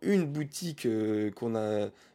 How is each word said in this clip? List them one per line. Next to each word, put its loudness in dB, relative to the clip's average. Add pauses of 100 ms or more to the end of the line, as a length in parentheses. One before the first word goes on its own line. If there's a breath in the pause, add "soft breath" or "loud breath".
une 4
boutique, -6
euh, 2
qu'on -4
a, 0 (260 soft breath)